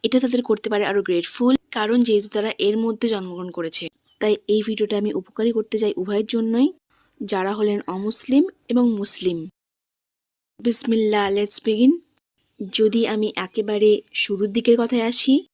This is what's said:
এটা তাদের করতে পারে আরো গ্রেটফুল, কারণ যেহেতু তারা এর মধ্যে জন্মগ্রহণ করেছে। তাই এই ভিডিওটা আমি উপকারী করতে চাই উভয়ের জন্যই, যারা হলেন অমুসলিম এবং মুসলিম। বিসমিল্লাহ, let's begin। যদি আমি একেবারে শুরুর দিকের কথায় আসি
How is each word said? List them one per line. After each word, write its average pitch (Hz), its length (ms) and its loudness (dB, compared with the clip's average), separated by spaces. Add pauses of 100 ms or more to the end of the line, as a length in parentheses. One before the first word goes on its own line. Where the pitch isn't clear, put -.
এটা 254 180 2
তাদের 247 220 0
করতে 214 280 -2
পারে 208 140 0
আরো 196 180 0
গ্রেটফুল, 190 540 0 (140)
কারণ 226 320 0
যেহেতু 214 260 2
তারা 214 300 -4
এর 208 180 0
মধ্যে 226 320 -2
জন্মগ্রহণ 185 420 -6
করেছে। 165 380 -8 (320)
তাই 214 160 2 (120)
এই 214 180 2
ভিডিওটা 214 320 -2
আমি 208 160 -2
উপকারী 220 380 -2
করতে 220 260 -2
চাই 214 180 0
উভয়ের 202 300 -2
জন্যই, 233 460 0 (520)
যারা 196 300 -2
হলেন 208 320 0
অমুসলিম 220 640 0 (200)
এবং 240 240 2
মুসলিম। 180 560 -2 (1120)
বিসমিল্লাহ, 214 720 2
let's 208 320 -2
begin। 247 340 4 (760)
যদি 220 340 2
আমি 214 300 -2
একেবারে 208 640 0 (120)
শুরুর 202 360 -2
দিকের 233 300 4
কথায় 233 240 0
আসি 262 520 2